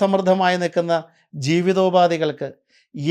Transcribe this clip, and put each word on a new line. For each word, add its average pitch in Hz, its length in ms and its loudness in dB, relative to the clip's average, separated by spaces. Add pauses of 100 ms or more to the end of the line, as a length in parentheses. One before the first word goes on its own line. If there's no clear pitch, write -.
സമൃദ്ധമായി 190 640 2
നിൽക്കുന്ന 170 320 -2 (520)
ജീവിതോപാധികൾക്ക് 175 1000 2 (640)